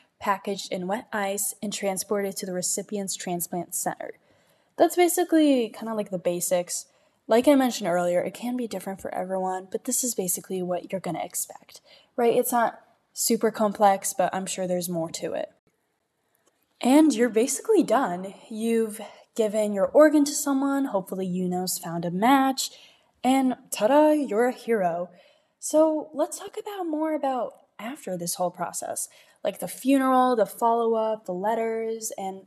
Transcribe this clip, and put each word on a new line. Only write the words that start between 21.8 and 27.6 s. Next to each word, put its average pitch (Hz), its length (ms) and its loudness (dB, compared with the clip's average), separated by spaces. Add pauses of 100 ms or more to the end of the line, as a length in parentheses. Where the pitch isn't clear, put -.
a 175 60 -2
match, 262 600 2 (520)
and 262 320 2 (140)
ta-da, 294 440 4
you're 240 340 0
a 254 40 0
hero. 185 600 -2 (480)
So 311 540 2
let's 302 240 -4
talk 403 220 -14
about 403 280 -8
more 311 280 -2
about 262 380 -2 (260)